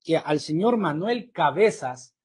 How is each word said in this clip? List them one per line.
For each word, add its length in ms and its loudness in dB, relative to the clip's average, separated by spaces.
que 160 0
al 240 0
señor 360 0
Manuel 540 -2
Cabezas, 920 0